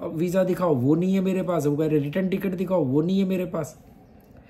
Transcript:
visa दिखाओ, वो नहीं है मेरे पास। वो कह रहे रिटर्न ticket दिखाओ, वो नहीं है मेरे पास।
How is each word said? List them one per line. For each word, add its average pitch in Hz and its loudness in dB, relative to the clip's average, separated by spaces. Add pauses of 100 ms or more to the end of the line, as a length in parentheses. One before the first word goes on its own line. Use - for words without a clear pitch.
visa 180 0
दिखाओ, 175 2
वो 131 4
नहीं 185 2
है 196 2
मेरे 185 0
पास। 165 -2
वो 147 2
कह 156 0
रहे 151 2
रिटर्न 160 -2
ticket 190 -2
दिखाओ, 180 0
वो 139 2
नहीं 190 0
है 196 2
मेरे 185 -2
पास। 170 -8 (720)